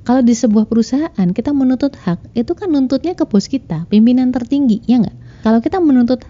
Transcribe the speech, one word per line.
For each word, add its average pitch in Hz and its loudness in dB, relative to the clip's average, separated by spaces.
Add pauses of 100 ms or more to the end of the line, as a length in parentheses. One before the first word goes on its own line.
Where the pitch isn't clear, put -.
Kalau 254 2
di 233 4
sebuah 220 0
perusahaan 233 -2
kita 233 -4
menuntut 269 -2
hak, - -8
itu 233 -4
kan 381 -4
nuntutnya 269 -2
ke - -4
bos 202 0
kita, 170 -8
pimpinan 247 4
tertinggi, 247 -2
ya 226 2
nggak? - -12
Kalau 226 2
kita 339 -2
menuntut 247 2